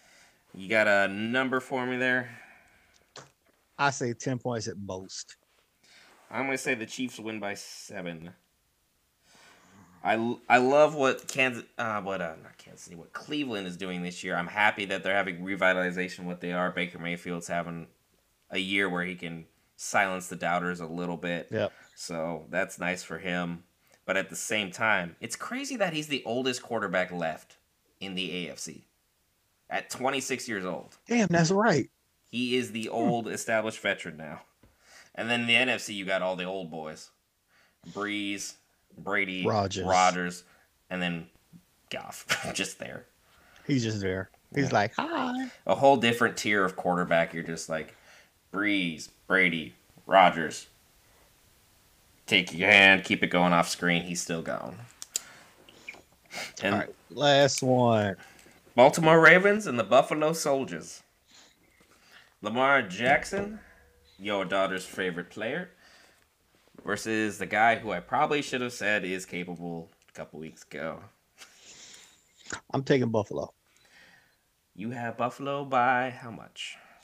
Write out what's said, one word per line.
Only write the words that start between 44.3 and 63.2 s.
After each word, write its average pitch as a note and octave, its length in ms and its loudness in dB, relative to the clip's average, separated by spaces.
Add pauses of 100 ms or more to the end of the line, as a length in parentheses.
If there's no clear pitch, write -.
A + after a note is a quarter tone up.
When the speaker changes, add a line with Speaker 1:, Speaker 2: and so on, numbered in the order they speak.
Speaker 2:
He's C3+ 120 0
Speaker 1:
Yeah. B2 60 -2
Speaker 2:
like, G#2+ 220 2
"Hi." B3+ 560 -4 (160)
Speaker 1:
A F#2+ 80 2
whole C#3 220 8
different A#2 400 2
tier G#2 280 2
of F2+ 120 -2
quarterback. E2+ 580 2
You're E2 80 -6
just E2 260 -8
like, D#2+ 280 -6 (560)
Brees, F2+ 560 -2 (180)
Brady, F2 480 2 (320)
Rodgers. E2+ 600 6 (1600)
Take F2+ 260 4
your F2+ 160 2
hand, G2 360 10
keep F#2+ 180 2
it F2+ 60 2
going F2+ 240 4
off E2+ 160 6
screen. F2 340 0
He's F2 180 -6
still E2 220 -4
going. B1 360 -8 (1800)
And G2+ 140 2
Speaker 2:
All G2+ 60 2
right, - 80 -6 (200)
last C#3 540 4
one. A#2 540 4 (580)
Speaker 1:
Baltimore D#3+ 460 8
Ravens F#3+ 480 8
and B2 100 -2
the A2 60 2
Buffalo D3+ 480 4
Soldiers. C3+ 720 -4 (1400)
Lamar B2+ 400 4
Jackson, D3 800 0 (580)